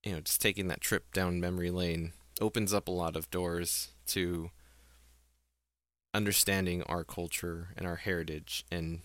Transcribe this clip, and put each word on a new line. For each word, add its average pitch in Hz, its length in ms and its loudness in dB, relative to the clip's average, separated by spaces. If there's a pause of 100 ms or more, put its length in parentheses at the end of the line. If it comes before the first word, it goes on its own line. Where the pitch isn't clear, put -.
you 104 80 -2
know, 80 80 -2
just - 220 2
taking 98 240 2
that 85 140 -2
trip - 320 0
down 90 280 2
memory 87 300 0
lane 85 420 0 (280)
opens 107 340 2
up 101 140 0
a 92 40 0
lot 85 220 0
of 80 160 -4
doors 87 640 -2 (120)
to 87 460 0 (1600)
understanding 98 720 4
our 85 200 -2
culture 85 720 -6
and 92 100 -4
our 85 100 -2
heritage 82 760 -2
and 82 340 -2